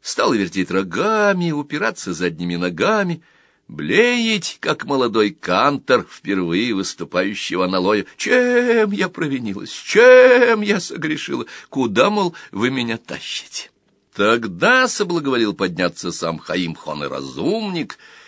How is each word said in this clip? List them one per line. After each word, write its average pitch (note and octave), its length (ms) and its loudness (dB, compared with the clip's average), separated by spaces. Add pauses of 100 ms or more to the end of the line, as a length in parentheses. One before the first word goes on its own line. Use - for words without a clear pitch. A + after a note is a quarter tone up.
Стала - 340 0
вертеть F#2 380 -2
рогами, F3 800 0
упираться D3 600 -4
задними F2 440 -4
ногами — D#3+ 640 0 (440)
блеять, A3 960 0
как - 260 -4
молодой A#2 440 2
кантор, A#2 760 0
впервые F#2+ 680 -2
выступающий F#2+ 840 -4
в F#2 60 0
аналое. F#2 440 0 (100)
«Чем B3 760 2
я G3+ 160 -2
провинилась? B2+ 640 -6
Чем B3 920 6
я G3+ 180 0
согрешила? D3+ 640 -6 (240)
Куда, B2 400 2
мол, G3+ 260 0 (160)
вы A2+ 200 0
меня A#2+ 260 -4
тащите?» - 760 -12 (440)
Тогда A#2 760 2
соблаговолил C#3 680 0
подняться F2 580 -2
сам E2 260 -6
Хаим E2+ 360 -4
Хон D2 300 -10
и C2+ 40 -6
Разумник A#2 880 -4 (300)